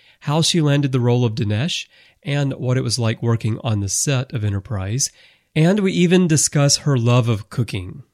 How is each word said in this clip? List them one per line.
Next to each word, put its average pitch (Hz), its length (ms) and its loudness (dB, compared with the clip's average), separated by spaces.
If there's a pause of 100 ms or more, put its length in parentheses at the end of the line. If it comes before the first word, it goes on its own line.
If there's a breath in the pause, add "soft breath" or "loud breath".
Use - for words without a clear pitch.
(220 soft breath)
how 151 200 0
she 165 200 0
landed 143 300 2
the 131 80 0
role 120 260 2
of 110 100 -2
Dinesh, 110 520 -4 (360 soft breath)
and 139 300 -2
what 127 240 -2
it 131 60 -2
was 120 160 -2
like 113 240 -2
working 113 400 0
on 110 160 -2
the 98 100 -2
set 131 440 -2
of 110 100 -4
Enterprise. 101 680 -4 (440 soft breath)
And 170 240 4
we 190 140 0
even 180 340 4
discuss 147 500 2
her 143 200 0
love 120 320 2
of 104 200 -4
cooking. 101 540 -6 (100)